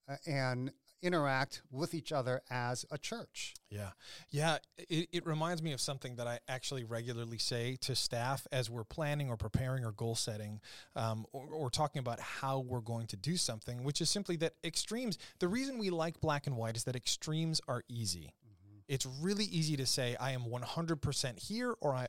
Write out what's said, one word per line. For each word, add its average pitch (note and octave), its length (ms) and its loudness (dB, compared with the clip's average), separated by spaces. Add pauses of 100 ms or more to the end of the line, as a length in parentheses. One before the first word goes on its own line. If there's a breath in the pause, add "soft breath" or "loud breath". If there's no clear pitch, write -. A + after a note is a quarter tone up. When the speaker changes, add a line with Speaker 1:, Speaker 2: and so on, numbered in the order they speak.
Speaker 1:
uh, C#3 80 -6 (100)
and C3 440 2 (300)
interact C#3+ 680 2
with C#3 240 -2
each D#3 180 -4
other C3 380 2
as B2 400 0
a D3 80 -4
church. - 560 -8 (160)
Speaker 2:
Yeah. G#2 220 -6 (400 loud breath)
Yeah. D3+ 260 4 (200)
It, E3+ 340 0
it E3+ 160 -2
reminds D#3+ 340 2
me D#3+ 120 0
of B2 60 -2
something C3 360 -2
that A#2 100 -2
I A#2+ 220 -2
actually B2+ 360 -2
regularly A#2 540 -2
say B2 440 0
to B2+ 140 0
staff B2 560 0
as B2 200 2
we're A#2+ 140 -4
planning D3 440 0
or A#2 80 0
preparing B2+ 480 0
or A2 60 -2
goal A#2 240 -2
setting, G#2 460 -4 (340 loud breath)
um, A2+ 360 0
or, C3+ 160 -8
or D3+ 220 -4
talking D3 300 2
about A#2+ 200 -2
how C3+ 400 0
we're B2+ 220 -2
going A2+ 260 -4
to G#2 100 -6
do D3 200 0
something, A#2+ 460 -2
which C#3+ 180 0
is D#3+ 80 4
simply F#3 280 2
that D#3 160 2 (100)
extremes, G#3+ 560 -2 (180 loud breath)
the F3+ 100 4
reason C4 300 2
we G3 140 2
like E3 300 0
black D3 260 4
and C3 100 2
white A2+ 180 0
is A2+ 100 -2
that B2+ 100 0
extremes D#3 720 2
are B2 200 0
easy. F2+ 460 -4 (100)
Speaker 1:
Mm-hmm. G#2+ 80 -20 (360)
Speaker 2:
It's C3+ 200 0
really F#3 380 0
easy D#3+ 320 4
to C3 100 0
say, A#2+ 320 2
"I C3 140 0
am B2 120 -2
one A#2+ 160 -2
hundred E3 400 0
percent C3+ 380 0
here," A#3+ 420 0
or C#3 140 4
I, B2+ 140 0